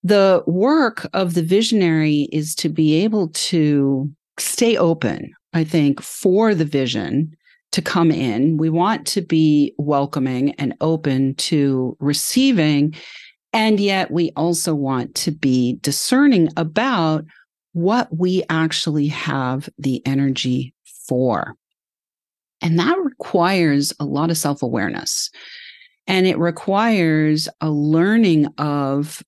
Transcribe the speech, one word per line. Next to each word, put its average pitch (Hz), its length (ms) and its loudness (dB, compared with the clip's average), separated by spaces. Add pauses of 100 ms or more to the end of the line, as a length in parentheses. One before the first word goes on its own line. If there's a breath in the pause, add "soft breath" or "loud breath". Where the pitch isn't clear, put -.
the 190 420 4
work 233 680 0
of 180 200 -2
the 170 100 0
visionary 165 880 2
is 156 240 -4
to - 140 -2
be 156 340 2
able 214 260 0
to 143 840 0 (260)
stay - 400 0
open, 160 540 -2 (220)
I 160 100 0
think, 151 380 0
for 208 520 0
the 160 120 0
vision 135 720 -2 (360 soft breath)
to 180 100 -2
come 165 300 2
in. 135 460 0
We 160 120 0
want 175 380 -2
to 196 140 -2
be 156 560 2
welcoming 139 760 -2
and 135 260 -6
open 139 540 0
to 135 640 -2
receiving. 151 920 0 (580 loud breath)
And 220 280 2
yet 196 320 0
we 165 240 0
also 170 400 -2
want 135 400 -2
to - 160 -2
be 127 500 0
discerning 226 760 2
about 165 680 0 (480 soft breath)
what 180 440 0
we 185 340 0
actually 156 580 0
have 135 680 -4
the 139 280 -4
energy 135 680 -2 (340)
for. 123 480 0 (1040)
And 165 180 2
that 311 200 0
requires 175 1000 0
a 147 60 -4
lot 143 260 -2
of 160 60 -2
self-awareness. 117 920 -4 (760 loud breath)
And 190 200 2
it - 100 0
requires 170 1120 0 (140)
a 156 80 -2
learning 160 800 2 (100)
of 143 720 -4